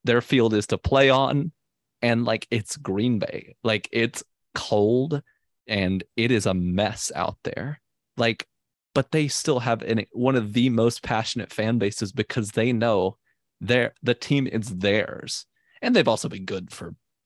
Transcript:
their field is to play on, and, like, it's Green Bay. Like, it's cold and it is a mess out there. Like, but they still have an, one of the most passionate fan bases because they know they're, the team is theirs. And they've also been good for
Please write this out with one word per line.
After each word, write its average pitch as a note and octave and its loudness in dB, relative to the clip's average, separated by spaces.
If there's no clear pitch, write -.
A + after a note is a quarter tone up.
their A#2+ 4
field A2+ 4
is G#2 2
to A2+ -2
play C3+ 4
on, C#3 2
and, A#2+ 2
like, A2+ -2
it's A#2 -4
Green A2 -2
Bay. - -8
Like, G#2+ -2
it's A#2 -2
cold B2+ 2
and F#2+ -2
it A2+ 2
is A2 2
a G2 2
mess F#2 -2
out - -4
there. - -8
Like, A#2 0
but - 0
they D3+ 2
still C3 0
have A#2 0
an, A2 0
one B2+ 0
of G#2 0
the A#2+ 4
most A#2 2
passionate A2+ -4
fan A2+ 0
bases G#2 -2
because G#2+ -4
they A#2 0
know G#2+ 2
they're, A#2+ 0
the A#2+ 2
team C#3 0
is G#2+ -4
theirs. G2 -2
And B3 2
they've D3 4
also A2+ 0
been F#2+ -10
good F#2 -8
for - -14